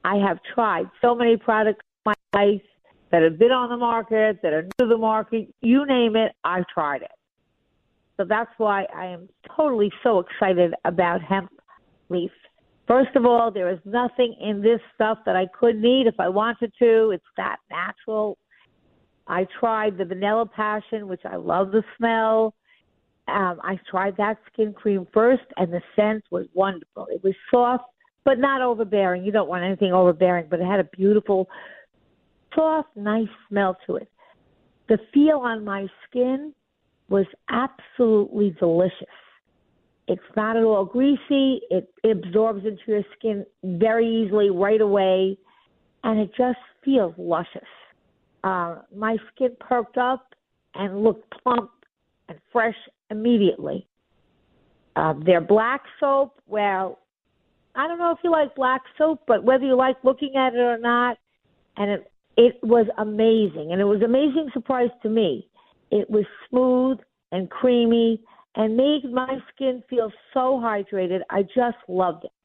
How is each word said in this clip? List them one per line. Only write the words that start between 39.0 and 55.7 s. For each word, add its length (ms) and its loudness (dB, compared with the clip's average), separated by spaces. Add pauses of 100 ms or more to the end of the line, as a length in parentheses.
It's 120 -2 (140)
not 220 -2
at 80 4
all 200 2
greasy. 760 0 (100)
It, 320 -2
it 80 4
absorbs 560 -2
into 220 -8
your 160 -2 (120)
skin 300 -6 (160)
very 420 0
easily 460 2
right 300 2
away, 580 2 (640)
and 160 -2
it 180 -4
just 220 0 (260)
feels 320 0
luscious. 460 -6 (800)
Uh, 360 -4 (160)
my 220 -4 (160)
skin 280 -4
perked 360 -4
up 380 -4 (400)
and 300 -6
looked 360 0
plump 300 -2 (580)
and 80 -20 (160)
fresh 220 0 (360)
immediately. 760 0 (1120)
Uh, 160 0 (120)
their 160 6
black 420 0 (180)